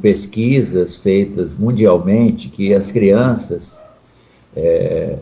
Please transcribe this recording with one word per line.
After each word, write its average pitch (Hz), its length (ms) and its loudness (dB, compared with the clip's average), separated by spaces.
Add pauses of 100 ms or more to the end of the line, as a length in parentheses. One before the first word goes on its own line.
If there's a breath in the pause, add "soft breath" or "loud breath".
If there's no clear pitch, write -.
pesquisas 107 960 0
feitas 95 560 -2
mundialmente 104 960 2
que 98 240 -2
as 98 180 0
crianças, 107 880 0 (720 soft breath)
é, 82 680 -4